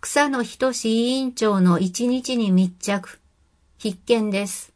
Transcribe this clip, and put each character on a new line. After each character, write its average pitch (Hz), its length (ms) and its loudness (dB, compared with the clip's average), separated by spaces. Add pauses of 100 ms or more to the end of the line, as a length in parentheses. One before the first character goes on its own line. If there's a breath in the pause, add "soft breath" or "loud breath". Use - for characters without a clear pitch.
草 294 260 0
野 262 160 -2
仁 254 300 -2 (100)
委 226 280 0
員 262 200 -2
長 208 300 0
の 175 180 4
一 190 300 -2
日 254 260 -2
に 220 160 0
密 185 260 4
着。 - 440 -6 (560)
必 202 280 -6
見 220 240 2
で 196 180 -2
す。 - 280 -12